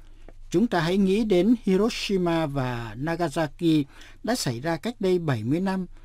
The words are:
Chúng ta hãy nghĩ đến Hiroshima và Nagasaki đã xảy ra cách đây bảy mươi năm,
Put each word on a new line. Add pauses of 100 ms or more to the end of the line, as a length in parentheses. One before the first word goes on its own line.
(500)
Chúng
ta
hãy
nghĩ
đến
Hiroshima
và
Nagasaki (380)
đã
xảy
ra
cách
đây
bảy
mươi
năm, (180)